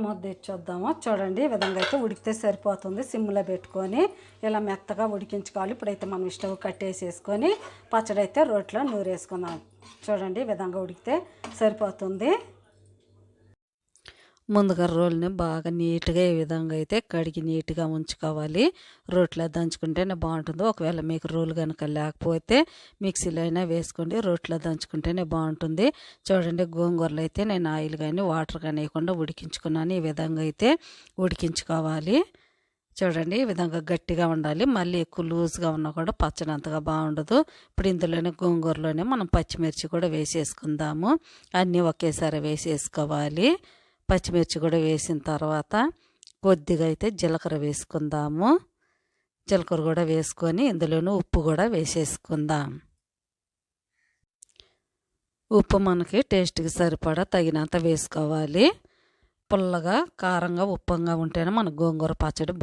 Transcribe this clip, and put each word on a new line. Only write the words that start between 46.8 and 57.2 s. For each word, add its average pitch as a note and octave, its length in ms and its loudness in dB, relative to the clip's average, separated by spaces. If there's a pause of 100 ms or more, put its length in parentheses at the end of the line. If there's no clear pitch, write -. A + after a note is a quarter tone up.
అయితే D#3+ 180 0 (140)
జీలకర్ర D#3+ 420 0
వేసుకుందాము. D3+ 840 -2 (1000)
జీలకర్ర F3 400 2
కూడా E3 240 2
వేసుకొని E3 580 0
ఇందులోనే E3 400 0 (100)
ఉప్పు E3+ 280 0
కూడా E3+ 260 4
వేసేసుకుందాం. D3+ 960 -2 (3000)
ఉప్పు G3 200 6 (100)
మనకి F3+ 320 2 (120)
టేస్ట్కి E3+ 460 2
సరిపడా E3 460 2 (120)